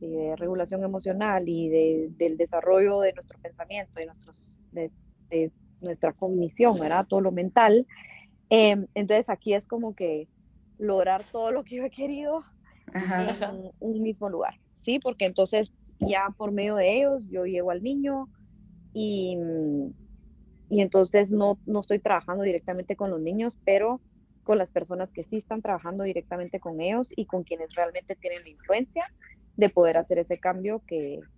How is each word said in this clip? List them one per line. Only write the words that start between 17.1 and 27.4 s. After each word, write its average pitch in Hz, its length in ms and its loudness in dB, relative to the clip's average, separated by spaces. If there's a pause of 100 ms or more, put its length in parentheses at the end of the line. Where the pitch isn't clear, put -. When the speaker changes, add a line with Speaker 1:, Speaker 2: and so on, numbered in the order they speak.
Speaker 1:
yo 180 160 -4
llego 180 240 -2
al 180 120 -4
niño 277 460 -4 (640)
y, 196 460 -4 (1300)
y 208 140 2
entonces 196 480 4
no, 202 360 2
no 208 140 -2
estoy 202 200 0
trabajando 190 420 0
directamente 185 540 -4
con 196 140 -4
los 170 100 -4
niños, 208 440 -4
pero 214 360 2 (440)
con 214 140 2
las 185 120 -2
personas 180 400 -6
que 165 140 -12
sí 220 140 -6
están 220 240 -8
trabajando 196 420 -4
directamente 180 560 -6
con 165 200 -10
ellos 214 360 -2
y 220 80 -4
con 185 200 -4